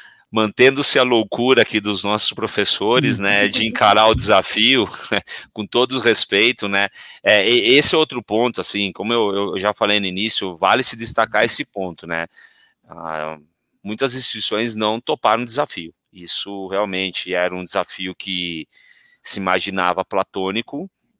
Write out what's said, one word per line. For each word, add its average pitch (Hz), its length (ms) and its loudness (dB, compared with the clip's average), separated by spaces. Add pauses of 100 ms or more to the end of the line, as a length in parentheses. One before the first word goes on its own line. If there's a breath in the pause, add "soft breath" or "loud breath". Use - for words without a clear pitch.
(320 loud breath)
mantendo-se 131 680 2
a 127 40 6
loucura 120 600 4
aqui 107 160 -2
dos 101 240 -2
nossos 104 300 0
professores, 107 840 0
né, 101 300 2
de 107 180 -2
encarar 110 420 6
o 110 80 6
desafio, 107 720 2
<laughs> - 640 -8
com 107 140 -8
todo 127 320 0
o - 20 -4
respeito, 113 680 2
né, 98 200 0 (360 loud breath)
é, 101 260 4
e, 120 260 4
esse 147 200 4
é - 20 2
outro 147 240 -2
ponto, 113 400 -2
assim, 101 300 -4
como 104 200 -6
eu, 101 420 0
eu 95 60 -4
já 101 140 0
falei 104 260 0
no 98 60 -4
início, 95 500 -4
vale 98 280 2
se - 120 -2
destacar 113 480 0
esse 120 220 -2
ponto, 90 400 -10
né, 82 220 -6 (600 soft breath)
ah, 80 500 -10 (460)
muitas 113 300 -4
instituições 110 640 -4
não 107 260 -2
toparam 117 420 0
o 123 40 -10
desafio, 113 460 -6 (200)
isso 95 540 -8
realmente 95 640 -4
era 90 220 0
um 92 80 -6
desafio 92 500 -6
que 87 540 -6 (560 soft breath)
se - 160 -4
imaginava 92 640 0
platônico, 101 840 -4 (300)